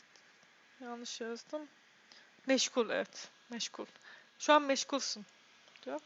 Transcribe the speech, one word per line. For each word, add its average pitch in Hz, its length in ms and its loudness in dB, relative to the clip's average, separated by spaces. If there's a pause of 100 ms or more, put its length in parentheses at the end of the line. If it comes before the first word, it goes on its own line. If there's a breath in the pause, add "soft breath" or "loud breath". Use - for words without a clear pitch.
(800)
Yanlış 240 400 -10
yazdım. 233 460 -8 (800 loud breath)
Meşgul, 240 420 4
evet. - 400 -2 (200)
Meşgul. - 360 -8 (540 loud breath)
"Şu - 140 6
an 302 80 10
meşgulsün." 269 640 -2 (600)
diyor. 262 200 -6